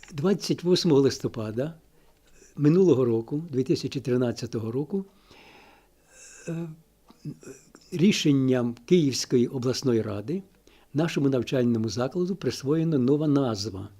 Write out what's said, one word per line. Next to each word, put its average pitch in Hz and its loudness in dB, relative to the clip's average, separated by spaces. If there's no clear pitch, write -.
Двадцять 165 -2
восьмого 170 4
листопада 123 -2
минулого 151 4
року, 117 -2
дві 131 0
тисячі 135 -4
тринадцятого 117 -4
року, 156 -4
е, 170 -8
рішенням 135 2
Київської 131 2
обласної 123 -2
ради 107 -6
нашому 151 0
навчальному 120 0
закладу 143 -4
присвоєна 151 -2
нова 143 2
назва 107 -2